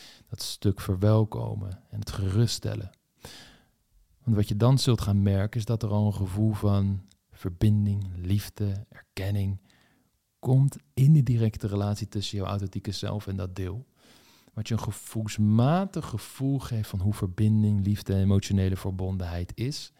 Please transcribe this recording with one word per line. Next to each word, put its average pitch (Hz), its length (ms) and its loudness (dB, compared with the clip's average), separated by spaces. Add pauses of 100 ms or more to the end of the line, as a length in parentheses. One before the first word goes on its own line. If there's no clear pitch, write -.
(280)
dat - 140 -14
stuk - 400 -2
verwelkomen 107 1080 0
en 104 100 -8
het 104 120 -8
geruststellen. 101 760 -2 (1300)
Want 113 120 2
wat 101 120 2
je 107 100 -2
dan 127 220 4
zult 117 220 2
gaan 101 200 2
merken 98 380 2
is 107 60 -4
dat 113 180 -2
er 107 60 -2
al 104 160 2
een 104 80 2
gevoel 98 400 0
van 101 480 2 (300)
verbinding, 101 840 0
liefde, 101 760 -4
erkenning 98 720 -4 (800)
komt 135 380 2 (160)
in 139 200 6
die 147 100 8
directe 113 440 0
relatie 101 400 -2
tussen 101 300 -6
jouw 95 100 -4
authentieke 98 440 -6
zelf 104 360 -6
en 98 80 -6
dat 90 200 -6
deel. 95 300 -8 (680)
Wat 110 140 -8
je 120 60 -2
een 107 60 0
gevoelsmatig 113 1300 0
gevoel 135 540 -4
geeft 110 300 -6
van 101 100 -4
hoe 104 140 0
verbinding, 104 720 2
liefde 101 280 -2
en 95 60 2
emotionele 95 560 2
verbondenheid 92 800 -6
is. 131 440 -8